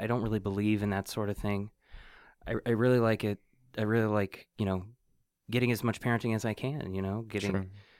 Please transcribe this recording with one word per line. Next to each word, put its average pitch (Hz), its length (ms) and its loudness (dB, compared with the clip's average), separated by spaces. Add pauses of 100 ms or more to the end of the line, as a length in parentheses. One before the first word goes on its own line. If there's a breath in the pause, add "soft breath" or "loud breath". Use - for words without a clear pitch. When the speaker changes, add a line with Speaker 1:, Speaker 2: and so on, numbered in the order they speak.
Speaker 1:
I 107 60 -2
don't 117 140 0
really 110 180 0
believe 104 440 0
in 104 80 0
that 98 160 -2
sort 104 220 -2
of 101 80 -4
thing. 101 320 -2 (800 soft breath)
I, 117 80 -2 (100)
I 120 60 2
really 123 280 4
like 113 240 4
it, 104 160 0 (380)
I 113 60 0
really 110 240 4
like, 104 400 0 (100)
you 110 80 0
know, 92 180 0 (680)
getting 120 220 2
as 113 120 -2
much 117 180 -2
parenting 117 340 0
as 110 100 -2
I 110 80 0
can, 127 400 -6
you 95 80 -2
know, 98 200 -2
getting, 104 300 -2
Speaker 2:
Sure. 95 140 0 (340 soft breath)